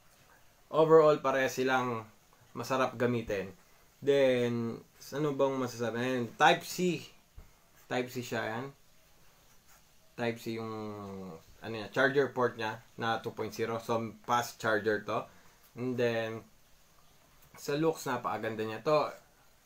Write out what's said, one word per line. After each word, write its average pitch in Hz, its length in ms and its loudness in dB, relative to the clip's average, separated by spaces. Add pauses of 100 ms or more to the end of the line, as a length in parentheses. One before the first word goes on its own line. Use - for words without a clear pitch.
(720)
overall, 156 480 8
pare 131 320 0
silang 123 560 0 (480)
masarap 123 400 -2
gamitin. 113 560 -2 (480)
Then, 123 800 2 (320)
ano 143 240 -2
bang 135 240 2
masasabi? 117 400 -4
Ayan, 123 400 -2
Type - 240 6
C. 175 400 -4 (880)
Type 127 160 -4
C 123 160 -8
siya, 110 240 -4
yan. 117 180 -6 (1500)
Type 117 240 -2
C 113 160 -6
yung, 113 160 -6 (920)
ano 110 160 -8
niya, 104 160 -10
charger 135 400 2
port 117 240 0
niya 110 240 -6 (160)
na 113 240 -2
two 113 80 -6
point 107 240 -8
zero. 113 240 -2
So, 117 160 -2 (320)
fast 120 320 0
charger 107 480 0
to. 110 160 -4 (560)
And 127 160 -2
then, 113 480 -2 (1120)
sa 147 240 -4
looks, 160 240 0
napakaganda 110 640 -4
niya. 110 160 -8
To, 151 240 2 (580)